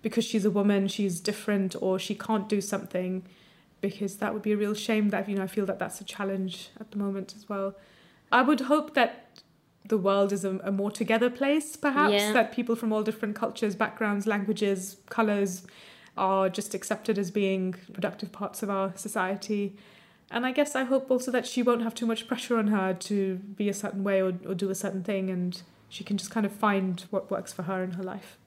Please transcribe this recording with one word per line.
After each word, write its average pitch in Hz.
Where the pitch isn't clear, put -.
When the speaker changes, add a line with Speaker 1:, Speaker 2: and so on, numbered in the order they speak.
Speaker 1:
because 226
she's 208
a 208
woman, 196
she's 196
different 202
or 190
she 202
can't 208
do 202
something, 185
because 202
that 208
would 214
be 208
a 208
real 208
shame 214
that, 202
you 196
know, 196
I 190
feel 196
that 196
that's -
a 196
challenge 190
at 214
the 202
moment 196
as -
well. 196
I 247
would 269
hope 294
that -
the 214
world 196
is 190
a, 190
a 196
more 196
together 220
place, 277
perhaps, 294
Speaker 2:
Yeah. 214
Speaker 1:
that 226
people 233
from 226
all 214
different 214
cultures, 208
backgrounds, 208
languages, 202
colours 202
are 190
just 202
accepted 202
as 190
being 190
productive -
parts -
of 202
our 190
society. 202
And 240
I 254
guess 294
I 262
hope 269
also 247
that 247
she -
won't 233
have 226
too 233
much 220
pressure 226
on 214
her 190
to 190
be 202
a 196
certain 196
way 196
or, 185
or -
do 190
a 190
certain 190
thing, 190
and 180
she -
can 202
just -
kind 220
of 202
find 190
what 196
works -
for 175
her 185
in 185
her 185
life. 185